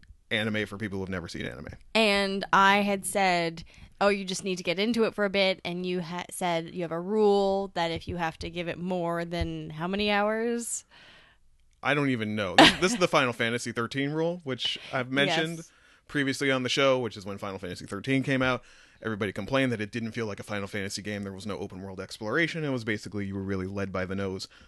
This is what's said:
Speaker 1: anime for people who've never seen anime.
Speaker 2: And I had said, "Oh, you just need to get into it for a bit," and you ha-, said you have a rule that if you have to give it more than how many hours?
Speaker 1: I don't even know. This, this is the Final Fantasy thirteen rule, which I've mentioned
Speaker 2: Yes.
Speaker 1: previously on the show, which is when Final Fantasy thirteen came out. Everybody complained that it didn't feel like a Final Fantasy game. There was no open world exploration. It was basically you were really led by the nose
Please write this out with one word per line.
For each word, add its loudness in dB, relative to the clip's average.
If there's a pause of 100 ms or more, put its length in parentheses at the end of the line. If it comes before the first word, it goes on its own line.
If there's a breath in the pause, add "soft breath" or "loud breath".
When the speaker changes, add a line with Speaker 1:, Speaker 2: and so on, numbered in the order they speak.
(320)
Speaker 1:
anime 0
for -10
people -6
who've -4
never -6
seen -6
anime. -8 (280)
Speaker 2:
And 2
I 8
had 0
said, 2 (360 loud breath)
"Oh, 6
you 2
just -4
need -2
to -8
get 0
into 4
it 2
for 0
a 2
bit," 4
and -4
you 0
ha-, -6
said -2
you -4
have -4
a -2
rule 4
that 0
if -6
you -6
have -2
to -6
give -6
it -6
more -2
than -4
how -6
many 0
hours? 0 (1000 loud breath)
Speaker 1:
I 2
don't 2
even 0
know. -2
This, 10
this 2
is -2
the 4
Final 4
Fantasy 0
thirteen -2
rule, -2
which -4 (160)
I've -2
mentioned 2
Speaker 2:
Yes. -16 (360 soft breath)
Speaker 1:
previously 0
on 2
the -2
show, 4
which -4
is -12
when -8
Final -6
Fantasy -8
thirteen 0
came 0
out. 0 (400 loud breath)
Everybody -2
complained 0
that -2
it -6
didn't -6
feel -4
like -8
a -10
Final -6
Fantasy -6
game. -6
There -8
was -12
no -4
open -8
world -12
exploration. -2
It -2
was -2
basically -4
you -6
were -4
really -2
led -6
by -2
the -6
nose -4 (200 loud breath)